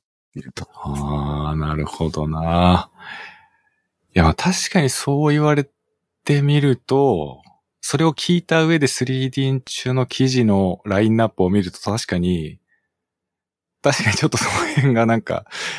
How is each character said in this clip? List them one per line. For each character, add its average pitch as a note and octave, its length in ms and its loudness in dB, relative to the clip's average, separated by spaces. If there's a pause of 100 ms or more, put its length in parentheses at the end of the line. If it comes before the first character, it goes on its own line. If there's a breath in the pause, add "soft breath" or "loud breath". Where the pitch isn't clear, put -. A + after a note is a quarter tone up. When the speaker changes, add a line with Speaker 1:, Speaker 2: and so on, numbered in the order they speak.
(300)
Speaker 1:
っ - 20 -20
て - 80 -16
い C2+ 60 -20
う B1+ 60 -20
と - 140 -14
こ - 220 -14
ろ C#2+ 60 -6
で C#2 60 -6
す。 C#2+ 40 -6
Speaker 2:
あ D2 500 -4
ー、 D#2 40 -2
な D2+ 160 -4
る D2+ 120 -4
ほ - 240 -4
ど D#2 160 -4
な。 E2+ 640 2 (1200 loud breath)
い - 40 2
や、 E2+ 60 6
ま D#2+ 60 4
あ D#2+ 40 0
確 - 360 -2
か F#3 100 2
に C3+ 100 2
そ D3 400 0
う - 20 4
言 D3+ 100 2
わ D3+ 120 4
れ C#3+ 140 0 (560)
て C#3+ 180 2
み C#3+ 180 4
る C#3 160 2
と、 A2+ 680 0 (380)
そ - 180 -2
れ D#3+ 60 2
を D#3+ 100 2
聞 - 220 0
い E3+ 60 -2
た D#3+ 220 2
上 D#3+ 140 2
で C#3+ 80 4
ス - 180 -4
リ C3 240 -2
ー - 20 -6
デ C3+ 120 -4
ィ C3+ 140 0
ー B2+ 80 -6
中 - 280 -6
の C3 140 0
記 - 220 0
事 B2+ 160 2
の G2 400 2
ラ G2+ 180 0
イ A2+ 80 2
ン A2+ 60 2
ナ A2+ 100 4
ッ - 20 -6
プ - 160 -2
を F2+ 60 2
見 G#2 120 2
る F2+ 80 -8
と - 100 -14
確 - 260 -4
か F2+ 120 -2
に、 F2 400 -2 (1200)
確 C3+ 220 0
か A2 60 2
に G2+ 60 -2
ち - 80 0
ょ D#3+ 40 0
っ - 20 -4
と - 80 -2
そ - 60 -2
の - 60 -4 (240)
辺 C3 200 2
が A#2 100 4
な A2+ 120 2
ん A2+ 40 -2
か - 240 -6 (340 loud breath)